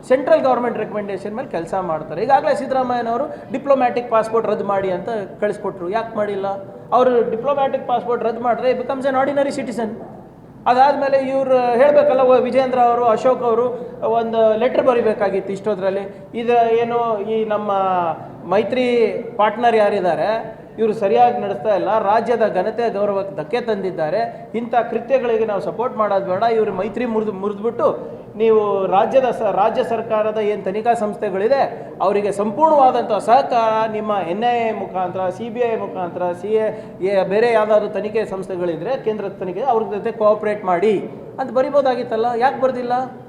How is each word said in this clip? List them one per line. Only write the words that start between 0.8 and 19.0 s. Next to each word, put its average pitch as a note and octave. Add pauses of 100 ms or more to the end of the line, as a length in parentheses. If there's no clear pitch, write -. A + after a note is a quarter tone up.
ಮೇಲೆ A#3+
ಕೆಲಸ E3
ಮಾಡ್ತಾರೆ. D#3+
ಈಗಾಗಲೇ C#4
ಸಿದ್ದರಾಮಯ್ಯನವರು B3
ಡಿಪ್ಲೊಮ್ಯಾಟಿಕ್ B3
ಪಾಸ್‌ಪೋರ್ಟ್ A3
ರದ್ದು G3+
ಮಾಡಿ G3
ಅಂತ F3+ (320)
ಕಳಿಸ್ಕೊಟ್ರು, F#3+
ಯಾಕೆ A3
ಮಾಡಿಲ್ಲ? G3+ (460)
ಅವರು B3
ಡಿಪ್ಲೊಮ್ಯಾಟಿಕ್ C4+
ಪಾಸ್‌ಪೋರ್ಟ್ A#3
ರದ್ದು A3+
ಮಾಡಿದ್ರೆ A#3+
becomes B3+
an C4+
ordinary C#4
citizen. A#3 (760)
ಅದಾದ್ಮೇಲೆ C4+
ಇವ್ರು C4
ಹೇಳ್ಬೇಕಲ್ಲ, C4
ವ-, B3+
ವಿಜೇಂದ್ರ B3+
ಅವರು, A#3+
ಅಶೋಕ್ A#3+
ಅವರು A#3 (440)
ಒಂದು A3
ಲೆಟರ್ B3
ಬರಿಬೇಕಾಗಿತ್ತು G#3
ಇಷ್ಟೊದ್ರಲ್ಲಿ. G3 (100)
ಇದು A#3
ಏನು, A#3
ಈ A3
ನಮ್ಮ G#3 (760)
ಮೈತ್ರಿ A#3+ (300)